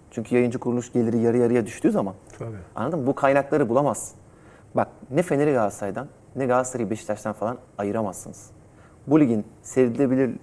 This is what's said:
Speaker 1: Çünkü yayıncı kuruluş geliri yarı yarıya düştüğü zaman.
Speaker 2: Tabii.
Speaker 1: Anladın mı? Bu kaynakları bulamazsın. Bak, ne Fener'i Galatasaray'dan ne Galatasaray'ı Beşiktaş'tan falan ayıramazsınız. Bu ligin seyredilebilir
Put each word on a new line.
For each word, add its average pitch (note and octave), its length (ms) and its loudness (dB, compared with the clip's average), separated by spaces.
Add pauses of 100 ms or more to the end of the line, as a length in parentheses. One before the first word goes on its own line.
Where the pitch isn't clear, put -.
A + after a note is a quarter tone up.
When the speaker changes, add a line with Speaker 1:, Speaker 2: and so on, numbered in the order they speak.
(100)
Speaker 1:
Çünkü A#2 240 -6
yayıncı B2 240 2
kuruluş B2 340 -4
geliri A#2 260 2
yarı A#2 200 2
yarıya A#2+ 280 2
düştüğü - 260 0
zaman. G#2 220 -2 (240)
Speaker 2:
Tabii. A2+ 180 -12 (180)
Speaker 1:
Anladın D3+ 260 -4
mı? B2 60 -2
Bu C3+ 80 0
kaynakları C#3 540 2
bulamazsın. B2 480 0 (580)
Bak, A2 140 0 (220)
ne D3 120 0
Fener'i D3 300 2
Galatasaray'dan G#2+ 560 -2 (280)
ne C3 100 -2
Galatasaray'ı B2 440 0
Beşiktaş'tan G#2+ 420 -6
falan A2+ 260 -6 (200)
ayıramazsınız. G#2 680 -6 (600)
Bu D3+ 140 4
ligin A#2 240 4 (180)
seyredilebilir B2+ 680 2 (120)